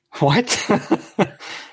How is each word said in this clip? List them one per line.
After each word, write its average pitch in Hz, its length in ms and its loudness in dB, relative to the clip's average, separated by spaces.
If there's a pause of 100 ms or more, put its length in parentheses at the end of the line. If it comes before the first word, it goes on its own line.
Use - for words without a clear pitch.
(200)
What? 156 500 2 (480)
<laughs> - 220 0 (340)